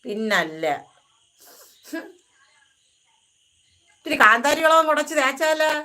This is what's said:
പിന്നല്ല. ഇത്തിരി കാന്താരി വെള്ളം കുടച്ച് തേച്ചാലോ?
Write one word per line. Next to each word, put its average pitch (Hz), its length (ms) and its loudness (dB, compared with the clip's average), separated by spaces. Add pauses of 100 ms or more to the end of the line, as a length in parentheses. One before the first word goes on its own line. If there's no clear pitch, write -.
പിന്നല്ല. 185 600 -4 (3250)
ഇത്തിരി 311 240 -6
കാന്താരി 240 440 4
വെള്ളം 320 240 4
കുടച്ച് 302 300 -2
തേച്ചാലോ? 311 540 0 (120)